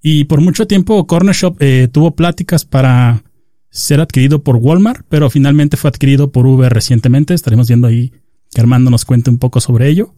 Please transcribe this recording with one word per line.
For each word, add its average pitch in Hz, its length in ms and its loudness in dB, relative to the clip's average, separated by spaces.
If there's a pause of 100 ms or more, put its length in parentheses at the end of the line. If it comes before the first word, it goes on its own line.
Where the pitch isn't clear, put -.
Y 147 240 0
por 147 160 0
mucho 180 260 0
tiempo 196 400 0
Corner 180 280 0
Shop, 180 240 -4
eh, 131 320 2
tuvo 160 240 0
pláticas 170 500 -4
para 123 580 0 (460)
ser - 300 -4
adquirido 147 440 0
por 127 140 0
Walmart, 180 520 0
pero 151 200 0
finalmente 143 480 0
fue 147 120 -2
adquirido 139 420 0
por 123 160 0
Uber 131 240 2
recientemente. 123 640 0
Estaremos 120 340 0
viendo 120 200 2
ahí 120 260 -2 (400)
que 117 80 -2
Armando 123 300 2
nos 117 140 0
cuente 123 240 0
un 120 100 0
poco 127 200 -2
sobre 120 300 0
ello. 180 280 -2